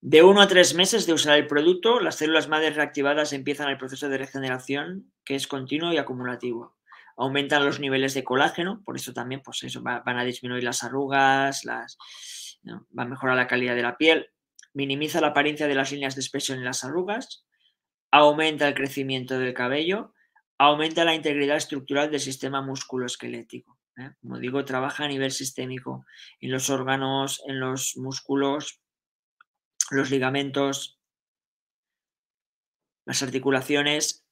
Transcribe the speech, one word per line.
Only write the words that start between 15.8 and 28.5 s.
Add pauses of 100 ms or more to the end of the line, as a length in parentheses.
líneas
de
expresión
en
las
arrugas, (680)
aumenta
el
crecimiento
del
cabello, (440)
aumenta
la
integridad
estructural
del
sistema
musculoesquelético, (180)
¿eh? (100)
Como
digo,
trabaja
a
nivel
sistémico, (340)
en
los
órganos,
en
los
músculos, (1120)